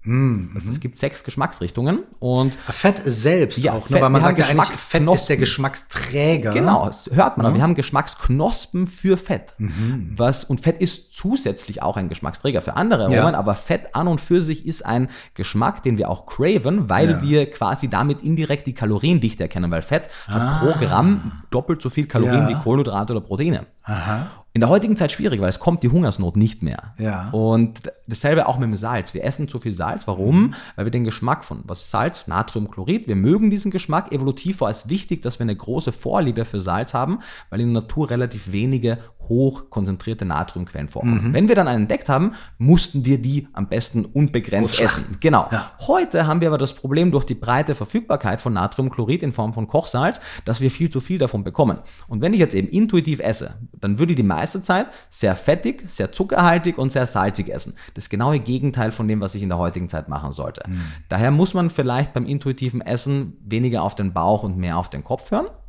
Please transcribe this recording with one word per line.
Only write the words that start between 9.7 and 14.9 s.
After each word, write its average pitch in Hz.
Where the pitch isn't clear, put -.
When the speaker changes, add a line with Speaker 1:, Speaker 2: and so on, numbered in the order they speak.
Speaker 2:
Was, 123
und 127
Fett 165
ist -
zusätzlich -
auch 82
ein 92
Geschmacksträger -
für -
andere 151
Speaker 1:
Ja. 117
Speaker 2:
Aromen, -
aber 104
Fett -
an 165
und 160
für 175
sich 156
ist 160
ein 123